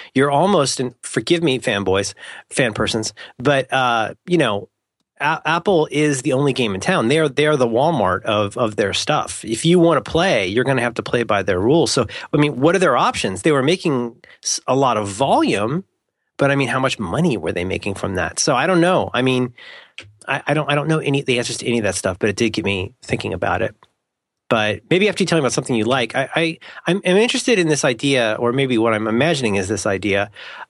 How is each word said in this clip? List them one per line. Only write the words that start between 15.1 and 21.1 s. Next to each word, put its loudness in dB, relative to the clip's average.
but 2
I 0
mean, 0
how -2
much -2
money 0
were -4
they -4
making -4
from -6
that? -4
So 0
I 0
don't 2
know. 2
I 0
mean, 0
I, -4
I 0
don't, -2
I 0
don't -2
know 0
any, -2